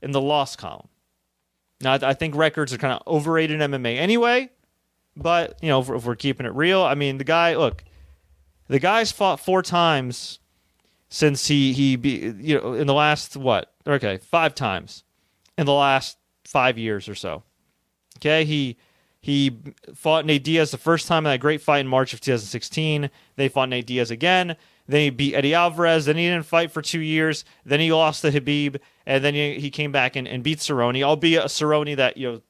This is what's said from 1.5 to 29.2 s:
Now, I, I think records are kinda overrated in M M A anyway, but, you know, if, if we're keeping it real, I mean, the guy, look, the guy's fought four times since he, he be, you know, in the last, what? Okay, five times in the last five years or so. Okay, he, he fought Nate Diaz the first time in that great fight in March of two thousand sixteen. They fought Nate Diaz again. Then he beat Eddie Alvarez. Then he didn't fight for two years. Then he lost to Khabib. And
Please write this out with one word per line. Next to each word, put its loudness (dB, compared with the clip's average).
Now, 2
I, 0
I 4
think -6
records 0
are -8
kinda -2
overrated 0
in -2
M -2
M -4
A -2
anyway, 2
but, -2
you -4
know, 4
if, -4
if -4
we're -4
keeping -4
it -8
real, 2
I 2
mean, -2
the -6
guy, 2
look, 0
the 2
guy's 0
fought 0
four 0
times 0
since 2
he, 4
he 2
be, -2
you 0
know, -6
in 0
the 4
last, 0
what? 0
Okay, -2
five 0
times -6
in 0
the 4
last 2
five 0
years -6
or -10
so. -10
Okay, 0
he, -4
he 0
fought 0
Nate 2
Diaz 2
the -8
first 0
time 2
in 2
that -2
great 0
fight 2
in -4
March 0
of -16
two -2
thousand -2
sixteen. -4
They 0
fought 0
Nate -6
Diaz -2
again. 0
Then 2
he 2
beat -2
Eddie 2
Alvarez. 2
Then 2
he 0
didn't -2
fight 2
for -8
two -4
years. -2
Then 0
he 2
lost 2
to 2
Khabib. -2
And 2